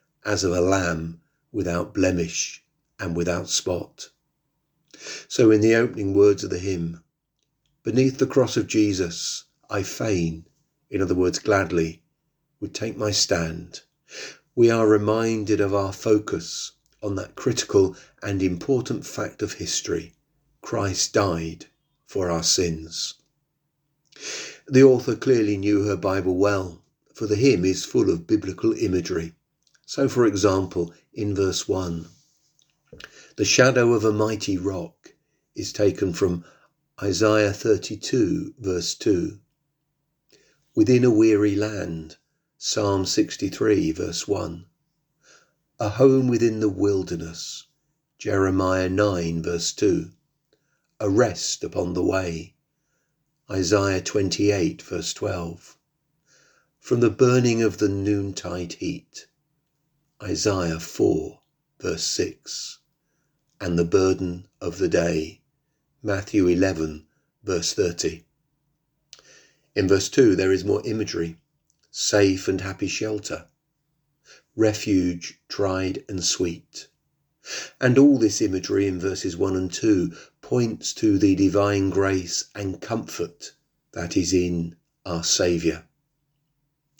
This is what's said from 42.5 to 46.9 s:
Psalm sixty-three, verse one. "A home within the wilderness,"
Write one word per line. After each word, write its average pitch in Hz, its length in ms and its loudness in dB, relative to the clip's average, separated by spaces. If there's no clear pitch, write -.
Psalm 98 480 0
sixty-three, 95 840 0
verse 85 360 -6
one. 90 380 -4
"A 107 100 -2
home 131 380 4
within 113 320 2
the 107 80 0
wilderness," 92 1000 -4